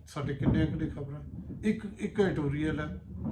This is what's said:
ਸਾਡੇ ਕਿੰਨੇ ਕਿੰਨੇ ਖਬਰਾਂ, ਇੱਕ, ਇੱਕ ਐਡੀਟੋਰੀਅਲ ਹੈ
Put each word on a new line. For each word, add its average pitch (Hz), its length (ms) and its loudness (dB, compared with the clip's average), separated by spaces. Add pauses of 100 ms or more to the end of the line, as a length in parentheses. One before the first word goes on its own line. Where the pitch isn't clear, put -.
ਸਾਡੇ 139 280 -2
ਕਿੰਨੇ 156 320 6
ਕਿੰਨੇ 156 200 0
ਖਬਰਾਂ, 143 340 -6 (420)
ਇੱਕ, 214 220 2 (140)
ਇੱਕ 214 220 -2
ਐਡੀਟੋਰੀਅਲ 151 600 2
ਹੈ 151 200 -4 (320)